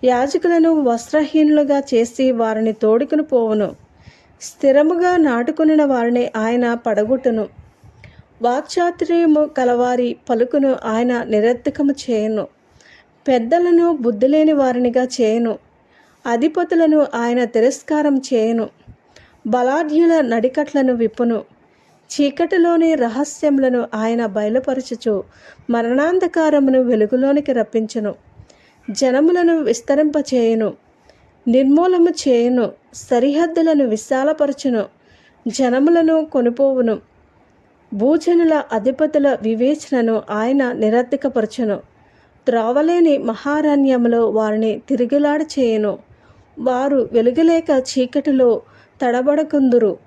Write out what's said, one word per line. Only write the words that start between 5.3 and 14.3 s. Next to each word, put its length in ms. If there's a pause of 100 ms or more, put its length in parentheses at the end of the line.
వారిని 520
ఆయన 380
పడగొట్టును. 760 (960)
వాక్చాతుర్యము 1000
కలవారి 720 (140)
పలుకును 540
ఆయన 380
నిరర్థకము 720
చేయును. 560 (800)
పెద్దలను 720
బుద్ధిలేని 520